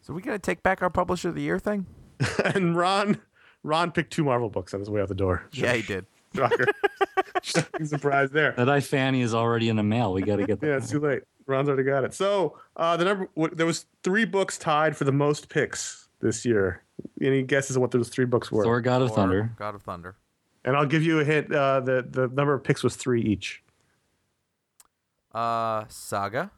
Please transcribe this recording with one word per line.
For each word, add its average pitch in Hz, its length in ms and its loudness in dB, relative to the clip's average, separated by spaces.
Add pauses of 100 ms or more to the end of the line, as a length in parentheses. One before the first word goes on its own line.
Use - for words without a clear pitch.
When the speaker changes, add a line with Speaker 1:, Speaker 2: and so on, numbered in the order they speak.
Speaker 1:
So - 120 -14
we 180 80 -8
gonna 220 160 -6
take 185 240 -4
back 190 220 2
our 180 80 2
Publisher 180 380 -2
of 160 60 -6
the 147 60 -6
Year 160 160 -2
thing? 202 300 -4 (320)
Speaker 2:
<laughs> - 260 0
And 175 300 2
Ron, 196 440 2 (440)
Ron 160 280 0
picked - 220 -4
two 165 100 0
Marvel 123 260 2
books 92 240 -6
on 98 60 -4
his 104 100 -8
way 104 120 0
out 92 60 0
the 98 80 -4
door. 92 360 0
Speaker 1:
Yeah, 123 220 0
he 113 80 0
did. 98 240 -6 (300)
Speaker 2:
Shocker. 127 300 2 (400)
<laughs> - 360 -4
Shocking - 440 -4
surprise 139 460 0
there. 143 220 2
Speaker 3:
That 123 160 2
I 143 120 4
fanny 131 400 0
is 113 120 0
already 117 360 2
in 110 60 2
the 107 80 2
mail. 107 300 2
We 95 80 0
gotta 101 240 0
get 104 160 -2
that 151 60 -2
Speaker 2:
<laughs> - 0 -
Yeah, 139 100 2
it's 110 100 -4
Speaker 3:
back. 110 40 -8 (100)
Speaker 2:
too 147 60 0
late. 127 140 -2 (240)
Ron's 135 240 0
already 135 140 2
got 135 200 2
it. 110 100 -4
So, 190 440 0 (180)
uh, 165 220 2
the 175 80 2
number, 190 300 0
w-, 160 200 -2
there 165 100 0
was 165 200 -2 (180)
three 208 220 2
books 185 320 -2
tied 156 400 0
for - 80 -4
the 139 60 2
most 143 380 0
picks - 580 -4 (140)
this 113 240 -2
year. 98 380 2 (380)
Any 135 220 2
guesses 135 340 0
on 127 40 2
what 120 100 0
those 120 180 0
three 127 160 0
books 120 260 -2
were? 110 120 2
Speaker 3:
Thor, 117 180 2
God 127 200 2
of 127 80 2
Speaker 1:
Thor, - 80 -4
Speaker 3:
Thunder. 101 400 2
Speaker 1:
God 104 180 -8
of 98 80 -16
Thunder. 90 320 -12 (480)
Speaker 2:
And 127 120 0
I'll 147 100 2
give 156 180 2
you 160 160 2
a 147 40 2
hint. 147 300 0
Uh, 139 280 2
the, 127 280 0
the 131 180 -2
number 143 260 0
of 131 100 -2
picks - 200 0
was 123 120 0
three 120 260 0
each. 104 420 -4 (1700)
Speaker 1:
Uh, 113 540 -2
Saga. 110 720 -6